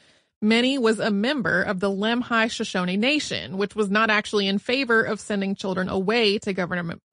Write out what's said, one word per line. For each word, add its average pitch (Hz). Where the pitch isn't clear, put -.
Minnie 240
was 220
a 220
member 202
of 196
the 196
Lemhi 226
Shoshone 185
Nation, 190
which 202
was 208
not 220
actually 208
in 196
favor 240
of -
sending 196
children 185
away 202
to 208
government, 175